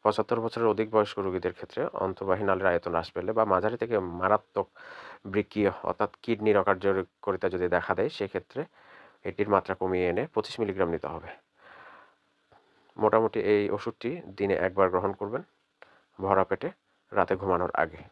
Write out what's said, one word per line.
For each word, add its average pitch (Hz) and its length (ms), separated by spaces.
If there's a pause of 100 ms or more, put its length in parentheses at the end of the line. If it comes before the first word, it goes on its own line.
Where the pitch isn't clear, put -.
পঁচাত্তর 107 380
বছরের 113 260
অধিক 107 240
বয়স্ক 107 280
রোগীদের 92 340
ক্ষেত্রে - 340
অন্তর্বাহী 95 580
নালীর 95 220
আয়তন 87 240
হ্রাস 85 220
পেলে 90 200
বা 110 120
মাঝারি 104 320
থেকে 117 220
মারাত্মক 92 680 (600)
বৃক্কীয় 101 440 (120)
অর্থাৎ 87 280 (120)
কিডনির 107 360
অকার্যকারিতা 95 920
যদি 90 200
দেখা 87 260
দেয়, 101 140
সেক্ষেত্রে 101 560 (600)
এটির 101 240
মাত্রা 98 260
কমিয়ে 92 340
এনে 101 260
পঁচিশ - 260
মিলিগ্রাম 95 300
নিতে 78 160
হবে। 80 220 (1700)
মোটামুটি 110 440
এই 104 300
ওষুধটি 117 400 (280)
দিনে 98 160
একবার 92 360
গ্রহণ 95 220
করবেন 107 300 (800)
ভরা 95 240
পেটে 139 260 (420)
রাতে 98 240
ঘুমানোর 90 380
আগে। 82 240 (140)